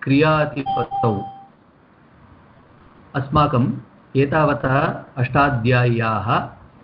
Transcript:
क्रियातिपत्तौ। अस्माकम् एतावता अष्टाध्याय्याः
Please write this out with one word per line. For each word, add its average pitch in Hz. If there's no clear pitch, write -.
क्रियातिपत्तौ। 139
अस्माकम् 143
एतावता 143
अष्टाध्याय्याः 123